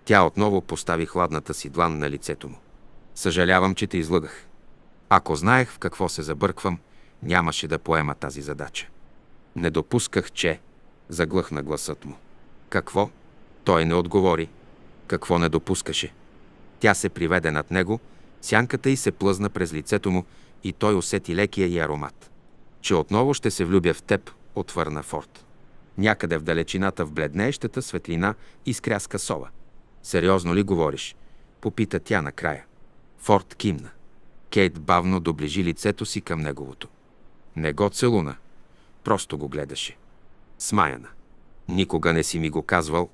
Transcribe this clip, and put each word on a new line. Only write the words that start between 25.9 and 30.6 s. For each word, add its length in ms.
Някъде 400
в 60
далечината 640
в 60
бледнеещата 680
светлина 540
изкряска 540
сова. 300
„Сериозно 520
ли 80